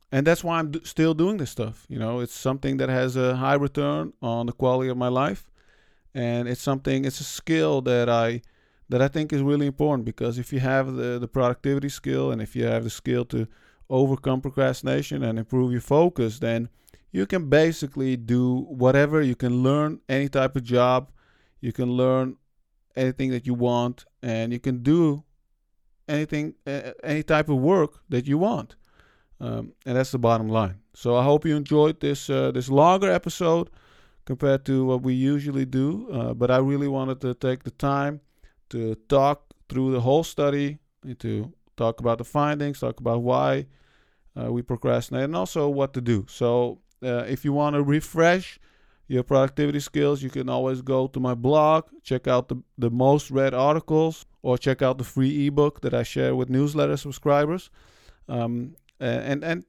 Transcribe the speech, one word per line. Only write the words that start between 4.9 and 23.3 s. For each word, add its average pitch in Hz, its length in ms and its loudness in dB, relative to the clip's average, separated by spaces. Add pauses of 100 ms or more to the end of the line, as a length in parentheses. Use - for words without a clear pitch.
my 123 120 -2
life. 139 420 -2 (600)
And 120 340 -2
it's 123 140 -6
something, 135 440 -2
it's 131 140 -6
a 139 60 -10
skill 156 560 0
that 123 280 2
I, 117 320 2 (480)
that 123 120 2
I 135 60 4
think 151 260 -2
is 139 80 0
really 143 240 2
important, 139 400 -2
because 120 320 -4
if 123 160 -8
you 135 60 -2
have 131 340 0
the, 123 260 -4
the 120 80 -6
productivity 135 640 0
skill, 135 420 -4
and 117 100 -4
if 110 140 -10
you 120 100 -2
have 113 180 0
the 117 60 -6
skill 123 360 -2
to 113 220 -4 (420)
overcome 135 520 0
procrastination 135 840 -2
and 113 140 -2
improve 127 340 0
your 120 100 -2
focus, 139 580 2
then 117 300 -2 (420)
you 190 140 -2
can 175 240 -4
basically 143 680 2
do 123 540 0
whatever. 139 520 4
You 127 140 0
can 123 280 0
learn 147 440 2
any 139 220 -2
type 131 260 0
of 135 80 -4
job, 123 480 2 (480)
you 120 140 -6
can 123 180 -2
learn 131 460 0 (580)
anything 131 360 -2